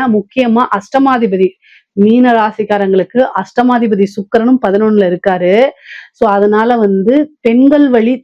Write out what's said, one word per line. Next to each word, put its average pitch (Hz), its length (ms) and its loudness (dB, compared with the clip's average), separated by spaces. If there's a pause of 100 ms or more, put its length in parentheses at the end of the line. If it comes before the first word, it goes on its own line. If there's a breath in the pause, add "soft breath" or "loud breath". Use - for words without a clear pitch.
முக்கியமா 226 640 -2
அஷ்டமாதிபதி, 190 800 -2 (520 soft breath)
மீன 240 320 4
ராசிக்காரங்களுக்கு 208 1040 -2
அஷ்டமாதிபதி 240 680 -2
சுக்கிரனும் 220 540 -2 (100)
பதினொன்னுல 208 400 0
இருக்காரு. 185 600 0 (440 loud breath)
So, 226 180 -2
அதனால 208 480 0
வந்து 220 540 0 (100)
பெண்கள் 269 480 2
வழி 247 340 0